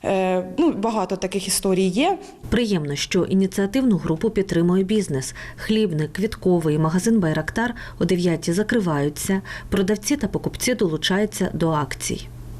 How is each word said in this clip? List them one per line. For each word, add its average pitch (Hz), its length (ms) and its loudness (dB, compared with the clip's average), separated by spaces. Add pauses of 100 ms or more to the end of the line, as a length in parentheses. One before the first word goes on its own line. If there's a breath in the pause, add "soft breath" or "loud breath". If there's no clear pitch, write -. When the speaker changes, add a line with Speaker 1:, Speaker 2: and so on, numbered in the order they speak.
Speaker 1:
Е, 185 540 0
ну, 320 140 4
багато 202 440 0
таких 190 320 -4
історій 190 380 2
є. 269 320 2 (300 loud breath)
Speaker 2:
Приємно, 190 480 0
що - 280 0
ініціативну 202 720 2
групу 160 340 0
підтримує 185 540 2
бізнес. 185 500 -2 (220 loud breath)
Хлібник, 170 560 0
квітковий, 175 680 0
магазин 185 420 2
«Байрактар» 208 540 -2 (240 loud breath)
о 170 60 0
дев'ятій 175 480 2
закриваються. 185 920 0 (280 loud breath)
Продавці 208 460 0
та 214 120 -2
покупці - 460 -2
долучаються 190 800 0
до 160 160 0
акцій. - 580 -4 (320)